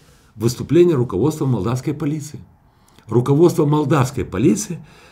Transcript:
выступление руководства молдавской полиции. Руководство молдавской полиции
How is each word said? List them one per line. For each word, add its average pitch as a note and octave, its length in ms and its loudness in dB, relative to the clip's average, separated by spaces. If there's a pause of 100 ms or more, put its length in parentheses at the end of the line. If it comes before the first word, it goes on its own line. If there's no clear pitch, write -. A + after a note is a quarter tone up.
(360)
выступление C#3 600 2
руководства C3 500 -2
молдавской B2 480 -2
полиции. D3+ 440 -8 (720)
Руководство C#3+ 580 2
молдавской D3 580 0
полиции E3 600 -2 (280)